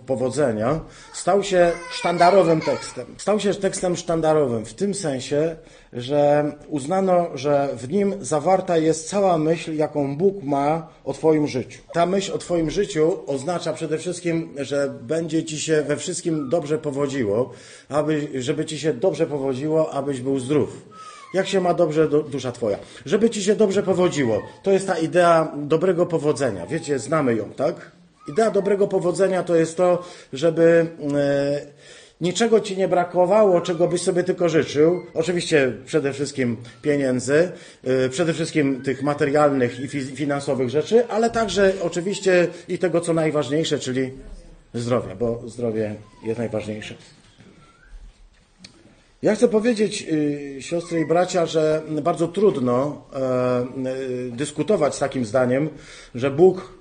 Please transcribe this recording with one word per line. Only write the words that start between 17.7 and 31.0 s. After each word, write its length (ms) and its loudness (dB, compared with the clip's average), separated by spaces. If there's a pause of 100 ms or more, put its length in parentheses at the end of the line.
aby, 540 -2
żeby 220 -2
ci 140 -8
się 160 0
dobrze 320 0
powodziło, 680 -2
abyś 280 -4
był 180 -2
zdrów. 500 -2 (460)
Jak 140 0
się 120 0
ma 140 2
dobrze 340 2
do-, 140 2
dusza 300 -8
twoja? 260 -2 (280)
Żeby 240 2
ci 120 -4
się 140 2
dobrze 260 2
powodziło. 600 2 (200)
To 80 0
jest 160 2
ta 120 -2
idea 580 4
dobrego 500 2
powodzenia. 600 -2
Wiecie, 320 -4
znamy 360 0
ją, 160 -4
tak? 400 -4 (380)
Idea 220 2
dobrego 380 2
powodzenia 540 0
to 140 0
jest 200 2
to, 260 2 (300)
żeby, 540 4 (280)